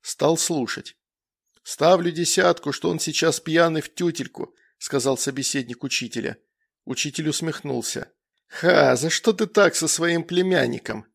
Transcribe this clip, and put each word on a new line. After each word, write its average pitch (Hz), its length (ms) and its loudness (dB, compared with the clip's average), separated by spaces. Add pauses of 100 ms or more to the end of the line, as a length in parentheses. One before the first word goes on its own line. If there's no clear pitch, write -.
Стал 151 360 0
слушать. - 600 -4 (640)
«Ставлю 170 480 2
десятку, 170 600 0
что - 160 -2
он 165 100 -2
сейчас 156 400 0
пьяный 160 400 2
в - 140 -10
тютельку», - 600 -6 (260)
сказал 135 380 0
собеседник 131 680 -4
учителя. - 500 -4 (480)
Учитель 151 460 -4
усмехнулся. 143 840 -6 (380)
«Ха, 151 480 4
за 147 120 -2
что - 220 2
ты 208 140 0
так 196 300 4
со 160 120 -2
своим 170 380 0
племянником?» 170 880 0